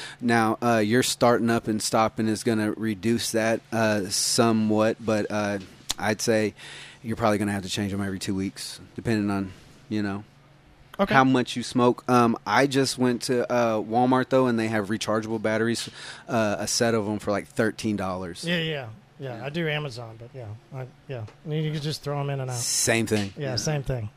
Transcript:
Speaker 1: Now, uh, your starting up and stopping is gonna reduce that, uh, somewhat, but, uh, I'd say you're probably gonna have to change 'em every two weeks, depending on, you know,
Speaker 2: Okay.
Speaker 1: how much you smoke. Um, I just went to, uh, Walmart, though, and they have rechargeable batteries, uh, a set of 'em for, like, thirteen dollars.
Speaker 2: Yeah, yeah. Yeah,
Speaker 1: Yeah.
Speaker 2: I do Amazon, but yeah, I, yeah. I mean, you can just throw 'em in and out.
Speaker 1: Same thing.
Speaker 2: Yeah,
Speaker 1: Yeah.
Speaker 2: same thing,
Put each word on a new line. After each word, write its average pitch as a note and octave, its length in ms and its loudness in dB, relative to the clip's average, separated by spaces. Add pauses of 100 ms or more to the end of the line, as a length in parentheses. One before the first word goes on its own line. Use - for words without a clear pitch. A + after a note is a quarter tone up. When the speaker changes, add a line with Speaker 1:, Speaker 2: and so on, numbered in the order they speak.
(200)
Speaker 1:
Now, A2+ 420 4
uh, A#2 160 4
your A2 240 4
starting A#2 480 4
up A#2 180 0
and A2 140 -2
stopping A2 440 0
is G#2+ 160 -2
gonna G#2+ 300 0
reduce A2 600 -2
that, A2 280 0 (100)
uh, G#2+ 380 2
somewhat, A2 920 2
but, G#2+ 320 0
uh, G#2 280 -2 (400)
I'd G#2 240 -2
say G#2+ 320 2 (480)
you're A2+ 140 -6
probably A2 200 2
gonna G2+ 160 -2
have G2 120 -4
to F#2 40 -10
change G2+ 240 -2
'em G2 80 -4
every G2 180 -4
two G2+ 160 -4
weeks, - 460 -6 (140)
depending G#2 360 -2
on, G2 220 -4 (380)
you G#2+ 120 -2
know, G2+ 220 -6 (720)
Speaker 2:
Okay. G3 160 2
Speaker 1:
how C3 100 8
much C3 320 2
you A#2+ 60 -4
smoke. B2 460 2
Um, A#2+ 280 6 (100)
I A#2 200 4
just C3+ 320 0
went B2 240 0
to, B2 300 0
uh, A#2 300 2
Walmart, B2+ 480 2
though, C3 160 6
and A#2 120 2
they A2 100 2
have G#2+ 200 0
rechargeable A2 540 -2
batteries, A2 460 0 (400)
uh, A2 300 0
a G#2 80 -6
set A#2 280 0
of G#2+ 120 0
'em G#2 120 -4
for, - 120 -4
like, F#2+ 180 -2
thirteen A2 480 -2
dollars. F#2 500 -6
Speaker 2:
Yeah, F3 120 -2
yeah. D3+ 280 -6 (360)
Yeah, B2+ 160 -8
Speaker 1:
Yeah. A#2+ 80 -10
Speaker 2:
I C#3+ 40 -8
do E3 180 -4
Amazon, B2 500 -6
but A2+ 160 -18
yeah, B2 120 -12 (280)
I, C3 120 -10 (200)
yeah. B2 160 -10 (220)
I E3 40 -10
mean, D#3 160 -2
you D#3 80 -2
can D#3 80 -6
just D3 220 -6
throw C#3+ 180 -4
'em C#3 100 -4
in C#3 100 -4
and B2+ 100 -6
out. B2 60 -4
Speaker 1:
Same A#2 500 2
thing. G2+ 320 0
Speaker 2:
Yeah, C#3 120 -4
Speaker 1:
Yeah. B2 60 -2
Speaker 2:
same C#3+ 280 -2
thing, A#2+ 320 -4